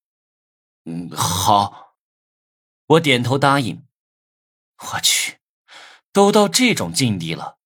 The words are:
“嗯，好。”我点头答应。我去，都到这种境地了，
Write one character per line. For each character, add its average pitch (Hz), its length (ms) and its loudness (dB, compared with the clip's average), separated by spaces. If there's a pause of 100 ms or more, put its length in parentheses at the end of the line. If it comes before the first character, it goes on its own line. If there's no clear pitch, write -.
(840)
“嗯， 82 240 -12
好。” 95 840 -2 (920)
我 156 140 4
点 135 240 0
头 120 140 0
答 139 220 2
应。 110 240 -6 (960)
我 - 220 -10
去， - 400 -4 (720)
都 202 200 4
到 208 160 4
这 240 260 2
种 87 180 -6
境 104 260 0
地 82 160 -6
了， - 320 -12